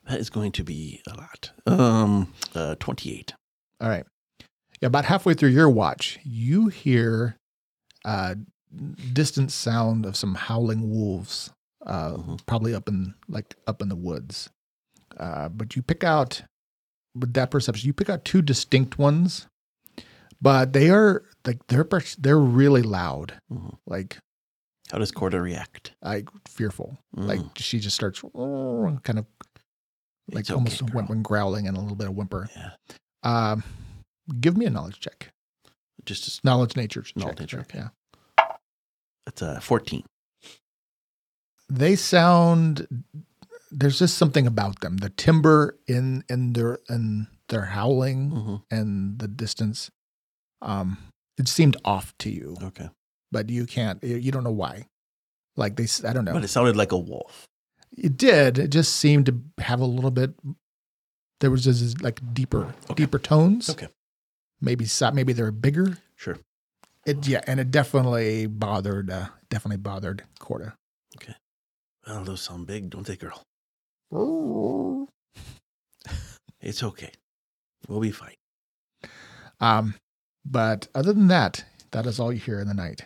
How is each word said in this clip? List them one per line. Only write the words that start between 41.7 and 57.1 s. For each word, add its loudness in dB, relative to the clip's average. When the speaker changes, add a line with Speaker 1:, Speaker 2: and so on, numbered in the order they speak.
Speaker 2:
sound, 4
there's 2
just 4
something 4
about 0
them. -4
The -4
timbre 6
in, 0
in 0
their, 0
in -2
their -2
howling 0
Speaker 1:
Mm-hmm. -4
Speaker 2:
and -2
the -6
distance, -6
um, -4
it 0
seemed 4
off -2
to -8
you. -10
Speaker 1:
Okay. -12
Speaker 2:
But -4
you -2
can't, -4
you, -4
you -2
don't -4
know -2
why. -6
Like, -2
they -2
s-, -4
I -2
don't 0
know. -2
Speaker 1:
But 0
it -6
sounded 4
like 2
a 0
wolf. -10